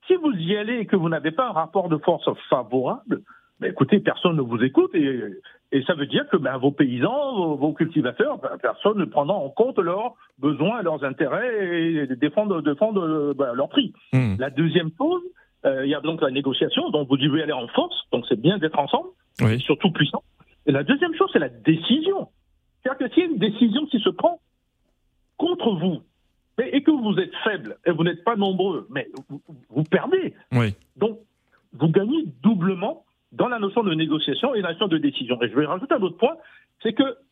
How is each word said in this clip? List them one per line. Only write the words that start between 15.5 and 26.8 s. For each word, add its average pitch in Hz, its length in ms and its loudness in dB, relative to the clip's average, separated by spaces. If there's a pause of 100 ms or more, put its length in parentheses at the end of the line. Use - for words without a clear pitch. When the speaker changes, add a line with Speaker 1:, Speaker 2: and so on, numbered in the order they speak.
Speaker 1:
euh, 135 200 0
il 139 60 0
y - 20 2
a 147 80 -4
donc 160 200 -4
la 139 100 0
négociation, 139 580 -2
donc 151 180 0
vous 139 100 2
devez 147 260 0
aller 151 80 -4
en 127 160 -6
force, 339 280 -2 (160)
donc 123 160 -2
c'est 110 140 -2
bien 180 160 4
d'être 156 220 -2
ensemble, 269 300 -2 (320)
Speaker 2:
Oui. 110 120 4
Speaker 1:
et 120 60 0
surtout 156 320 0
puissant. 151 320 0 (420)
Et 151 60 2
la 139 120 2
deuxième 285 300 0
chose, 381 180 2
c'est - 80 4
la 139 100 -2
décision. 214 800 0 (520)
C'est-à-dire 262 260 -4
que - 60 -8
s'il 339 100 4
y 359 40 0
a - 20 -4
une 294 80 -2
décision 220 480 2
qui 247 140 0
se - 100 2
prend 320 300 0 (1000)
contre 330 380 0
vous, 165 260 -2 (560)
mais, 254 160 -2
et 277 80 2